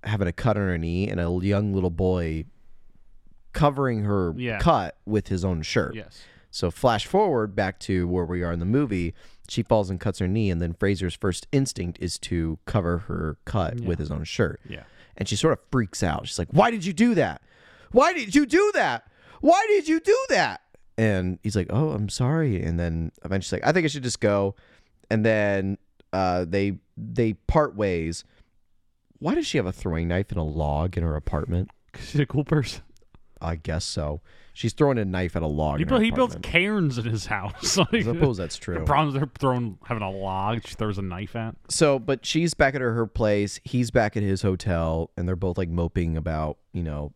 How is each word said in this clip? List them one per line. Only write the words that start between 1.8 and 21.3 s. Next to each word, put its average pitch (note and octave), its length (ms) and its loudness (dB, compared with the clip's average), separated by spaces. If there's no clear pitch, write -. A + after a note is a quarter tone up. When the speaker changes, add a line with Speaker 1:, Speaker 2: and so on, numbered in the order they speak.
Speaker 1:
boy E2+ 560 0
covering C3+ 500 2
her F#2+ 340 2
Speaker 2:
Yeah. A#2+ 220 -4
Speaker 1:
cut A2+ 460 2
with G#2 240 0
his F#2 140 -2
own F2+ 180 0
shirt. E2+ 340 -2
Speaker 2:
Yes. - 260 -16
Speaker 1:
So - 180 -2
flash A2+ 360 0
forward C3+ 500 0
back F#2+ 260 -2
to F2+ 260 0
where F2+ 180 0
we F2 180 -4
are E2+ 80 -2
in E2+ 80 -2
the E2+ 60 -2
movie, G#2 480 0
she A#2 120 -2
falls G#2 260 2
and F#2 100 -4
cuts G2 200 -4
her F#2+ 100 0
knee, G#2 200 2
and E2+ 120 0
then E2+ 120 -2
Fraser's F#2 400 0
first - 380 -4
instinct A#2 500 -2
is F2 180 -6
to E2 460 -4
cover F2 340 0
her E2 440 -6
cut G#2 360 -4
Speaker 2:
Yeah. A#2 80 -6
Speaker 1:
with E2+ 120 -2
his D#2 100 -6
own D#2 140 -6
shirt. - 440 -2
Speaker 2:
Yeah. - 160 -14
Speaker 1:
And G2+ 100 -4
she G#2+ 80 -2
sort D#3 180 2
of A2+ 60 -4
freaks A#2+ 300 -2
out. E2 260 -2
She's - 120 -8
like, F2 120 -4
"Why G#3+ 200 6
did G3+ 140 -6
you F#3+ 80 -4
do A3+ 220 4
that? G#2+ 260 0
Why D4+ 220 6
did A3+ 200 -4
you D4 120 6
do F#4+ 300 4
that? D#3 360 0
Why F4+ 260 6
did G4+ 220 4
you D#4+ 100 4
do A#4+ 300 4
that?" C3 320 2
And F#2 460 2